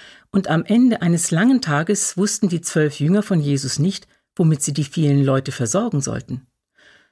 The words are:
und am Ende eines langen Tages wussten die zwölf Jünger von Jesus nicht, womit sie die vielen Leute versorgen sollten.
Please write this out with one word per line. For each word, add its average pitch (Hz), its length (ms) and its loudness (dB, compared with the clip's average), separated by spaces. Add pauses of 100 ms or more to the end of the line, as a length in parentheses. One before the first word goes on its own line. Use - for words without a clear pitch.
(300)
und 190 180 0
am 165 160 0
Ende 240 360 4
eines 170 300 0
langen 226 320 2
Tages 165 560 -2
wussten 202 320 0
die 170 100 -2
zwölf 151 400 0
Jünger 185 220 2
von 185 180 0
Jesus 139 380 -2
nicht, 180 280 -2 (300)
womit 156 260 2
sie 143 120 -4
die 151 100 -2
vielen 143 400 2
Leute 135 260 0
versorgen 156 520 -2
sollten. 120 440 -8 (640)